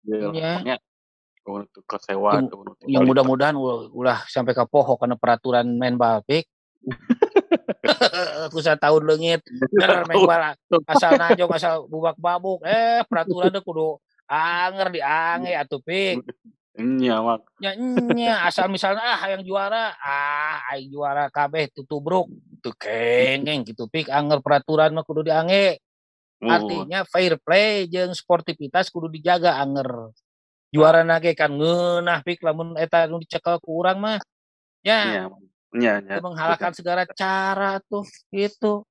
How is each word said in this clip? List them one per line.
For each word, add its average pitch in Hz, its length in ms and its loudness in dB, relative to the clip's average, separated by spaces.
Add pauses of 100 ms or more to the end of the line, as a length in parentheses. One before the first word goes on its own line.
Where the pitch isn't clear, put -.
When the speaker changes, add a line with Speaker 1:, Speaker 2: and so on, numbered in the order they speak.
Speaker 1:
ieu 107 240 -4
lah. 101 80 -6
Speaker 2:
Iya. 160 240 -4
Speaker 1:
Pokoknya 127 160 -6 (680)
eueuh 101 140 -10
nu 101 120 -14
teu 98 160 -20
kasewa, 101 480 -2
Speaker 2:
Yang, 131 160 0
Speaker 1:
eueuh 98 120 -18
nu 101 120 -16
teu - 120 -18
Speaker 2:
yang 131 140 4
Speaker 1:
balik. 127 80 6
Speaker 2:
mudah-mudahan 131 460 4
ulah, 127 220 -2 (180)
ulah 123 220 0 (100)
sampai 123 240 -2
ka 123 160 0
poho 135 320 2
karena 123 160 0
peraturan 120 500 2 (140)
main 123 160 0
bal, 117 280 2
Pik. 160 200 0 (380)
Speaker 1:
<laughs> - 380 -4 (640)
Speaker 2:
<laughs> 165 680 0
Ku 160 80 -4
satahun 156 440 4
leungit, 160 360 2 (200)
Speaker 1:
<laughs> 131 200 2
Speaker 2:
ger 180 280 4
main 185 160 4
bal, 165 300 2 (140)
Speaker 1:
Satahun. 165 200 2
Speaker 2:
asal 165 280 4
najong, 170 360 2
asal 165 220 0 (140)
bubak-babuk. 170 760 -4
Eh, 226 440 2
peraturan 180 440 0
teh 190 120 -6
kudu 160 320 -4 (320)
anger, 175 640 -2
diange 165 640 -2
atuh, 143 240 -6
Pik. 180 420 -4 (580)
Speaker 1:
Nya, 254 400 0
Mak. 226 200 0 (200)
Speaker 2:
Ya, 196 160 -6
nya, 233 720 0
asal 185 180 0
misalnya, 196 380 -2
ah, 233 240 -2
yang 190 160 -6
juara, 202 520 -2
ah, 143 760 -4
aing 135 160 -10
juara 143 400 -4
kabeh 143 400 -2
tutubruk. 156 640 -4 (280)
Teu 117 120 -8
kengeng 127 920 0
gitu, - 200 -10
Pik. 160 240 -6
Anger 147 320 2
peraturan 156 520 2
mah 160 120 -4
kudu 156 240 -4
diangge. 175 520 2 (600)
Speaker 1:
Muhun. 110 100 -4
Speaker 2:
Artinya 180 540 0
fair 175 320 2
play 202 480 2
jeung 180 280 -4
sportivitas 170 760 -2
kudu 165 200 -8
dijaga, 160 520 2
anger. 127 520 -4 (600)
Juara 160 320 6
nage 165 320 2
kan 147 160 0
ngeunah, 175 680 0
Pik, 175 180 -6
lamun 165 360 -4
eta 165 280 2
nu 165 160 -6
dicekel 170 400 -4
ku 165 200 -6
urang 185 200 0
mah. 214 160 -2 (640)
Ya. 214 240 2
Speaker 1:
Nya, 104 180 -2 (480)
nya, 120 300 2
nya. 98 160 -10
Speaker 2:
Teu 175 80 -6
menghalalkan 170 480 -2
Speaker 1:
Betul. - 80 -16
Speaker 2:
segala 175 260 -2
cara 196 760 -2
tuh, 202 240 -8 (240)
gitu. 208 600 -2